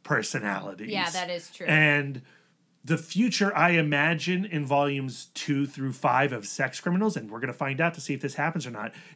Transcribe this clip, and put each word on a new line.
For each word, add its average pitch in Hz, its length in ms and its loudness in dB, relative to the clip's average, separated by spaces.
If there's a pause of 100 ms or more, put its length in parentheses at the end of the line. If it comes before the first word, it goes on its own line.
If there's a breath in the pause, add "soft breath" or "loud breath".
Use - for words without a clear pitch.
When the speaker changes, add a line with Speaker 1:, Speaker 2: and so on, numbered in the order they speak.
Speaker 1:
personalities." 107 880 -2
Speaker 2:
Yeah, 185 180 -2
that 175 220 -4
is 175 200 -8
true. - 160 -12
Speaker 1:
And 143 540 4 (600 soft breath)
the 156 140 0
future 202 580 2
I 165 180 6
imagine 160 720 2
in 160 180 -2
volumes 139 720 0
two 139 320 0
through 135 260 -4
five 131 400 4
of 107 140 -6
Sex - 340 -4
Criminals, 190 340 2
and 113 160 -8
we're 110 100 -8
gonna 127 120 -4
find 139 260 -4
out 165 160 2
to 165 60 -14
see 143 140 -4
if 131 80 -6
this 135 140 -4
happens 151 300 -2
or 123 40 -8
not, 110 220 -8 (240 loud breath)